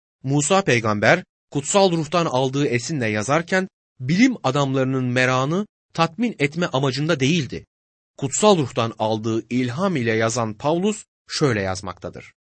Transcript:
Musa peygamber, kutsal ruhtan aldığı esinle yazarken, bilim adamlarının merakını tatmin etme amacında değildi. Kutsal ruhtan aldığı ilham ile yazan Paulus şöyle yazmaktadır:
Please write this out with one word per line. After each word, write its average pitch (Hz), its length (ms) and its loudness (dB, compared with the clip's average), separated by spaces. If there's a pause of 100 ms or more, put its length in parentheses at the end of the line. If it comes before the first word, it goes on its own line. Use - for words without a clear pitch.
(220)
Musa 147 400 2
peygamber, 120 600 2 (260)
kutsal 185 420 2
ruhtan 165 340 0
aldığı 135 400 0
esinle 120 420 -2
yazarken, 156 600 -2 (320)
bilim 185 420 2
adamlarının 135 640 0
merakını 131 600 0 (280)
tatmin 170 440 -2
etme 151 280 -2
amacında 139 540 -2
değildi. 135 460 -2 (500)
Kutsal 190 420 2
ruhtan 117 400 -2
aldığı 110 520 -2
ilham 131 460 -2
ile 113 160 0
yazan 113 420 0
Paulus 170 500 -2 (260)
şöyle 117 320 0
yazmaktadır: 92 680 -8 (180)